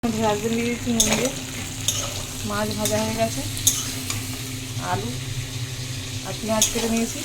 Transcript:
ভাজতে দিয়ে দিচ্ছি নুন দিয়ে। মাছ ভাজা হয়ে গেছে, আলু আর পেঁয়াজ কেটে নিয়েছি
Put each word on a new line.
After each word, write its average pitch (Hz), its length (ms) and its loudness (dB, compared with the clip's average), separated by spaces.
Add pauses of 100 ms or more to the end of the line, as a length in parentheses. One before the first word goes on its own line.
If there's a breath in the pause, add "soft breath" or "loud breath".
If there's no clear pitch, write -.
ভাজতে 214 520 4
দিয়ে 233 140 2
দিচ্ছি 240 280 0
নুন 220 200 6
দিয়ে। 240 140 4 (1200)
মাছ 208 180 2 (100)
ভাজা 214 240 2
হয়ে 220 180 0
গেছে, 226 220 2 (1500)
আলু 202 180 0 (1160)
আর 196 140 -4
পেঁয়াজ 220 320 4
কেটে 226 220 2
নিয়েছি 233 300 0